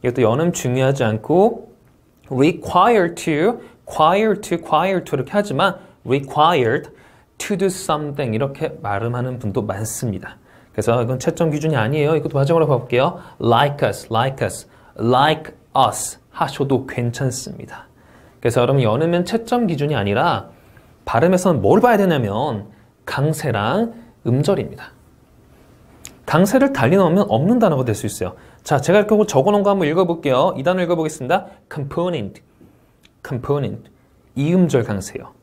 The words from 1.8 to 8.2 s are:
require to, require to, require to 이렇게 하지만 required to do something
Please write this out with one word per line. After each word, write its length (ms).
require 840
to, 440
require 560
to, 160
require 460
to 140
이렇게 160
하지만 420
required 840
to 200
do 100
something 680